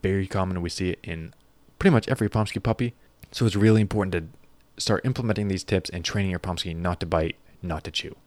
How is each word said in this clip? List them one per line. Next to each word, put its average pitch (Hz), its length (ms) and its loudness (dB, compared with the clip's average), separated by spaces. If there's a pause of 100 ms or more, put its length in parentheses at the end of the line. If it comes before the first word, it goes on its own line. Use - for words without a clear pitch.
Very 98 240 0
common. 92 360 -2
We 87 80 -2
see 92 180 -4
it - 140 -4
in 80 320 -10 (440)
pretty 190 140 6
much 113 160 4
every 113 220 2
Pomsky 107 320 0
puppy. 120 320 -2 (360)
So - 140 0
it's 101 120 2
really 110 260 6
important 98 300 0
to 85 120 -2 (520)
start - 300 0
implementing 107 400 0
these 95 160 -2
tips - 280 0
and 87 140 -8
training 98 280 -2
your 87 80 -4
Pomsky 90 340 -6
not 87 240 -2
to 92 80 -4
bite, 80 300 0 (260)
not 82 220 -6
to 85 80 -10
chew. - 240 -8 (100)